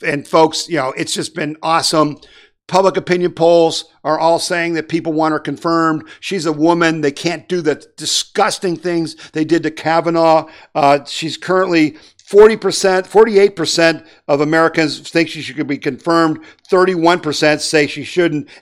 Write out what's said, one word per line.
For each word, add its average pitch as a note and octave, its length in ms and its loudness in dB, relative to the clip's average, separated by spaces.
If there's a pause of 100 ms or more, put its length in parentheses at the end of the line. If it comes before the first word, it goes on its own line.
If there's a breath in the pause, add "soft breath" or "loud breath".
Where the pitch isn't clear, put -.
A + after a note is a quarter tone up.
and C#3+ 240 -6
folks, D#3+ 400 2
you E3 100 -6
know, C3+ 200 -4
it's - 160 -8
just - 220 -8
been D3+ 280 -8
awesome. D#3 560 0 (500 soft breath)
Public F#3+ 280 2
opinion F3+ 360 -2
polls E3+ 600 2 (100)
are D#3 160 -2
all E3 200 2
saying E3+ 340 -4
that D#3 160 -6
people D#3+ 240 -4
want D#3 200 0
her D3+ 60 -2
confirmed. D#3+ 680 -2 (120)
She's F3 260 -6
a E3 60 -2
woman. E3 500 0
They C#3+ 100 0
can't E3+ 380 -8
do F3+ 100 -4
the D3 260 -4 (120)
disgusting F#3 800 -4
things E3 380 -4 (180 loud breath)
they D#3 120 -2
did D#3 200 0
to D#3 60 -2
Kavanaugh. E3 800 0 (260 loud breath)
Uh, C#3+ 300 2
she's - 320 -10
currently F3 640 0 (260 loud breath)
forty G#3+ 320 8
percent, F#3 500 -2
forty-eight G3+ 500 4
percent E3 500 0 (200 soft breath)
of D3 140 0
Americans D#3 680 0
think E3 180 0
she D#3 140 -14
should C3 240 -8
be C#3 100 -6
confirmed. D#3 680 -2 (260 loud breath)
Thirty-one F3+ 520 2
percent D3+ 400 0
say D3 260 0
she C#3 180 -10
shouldn't, D3+ 440 -2 (140 loud breath)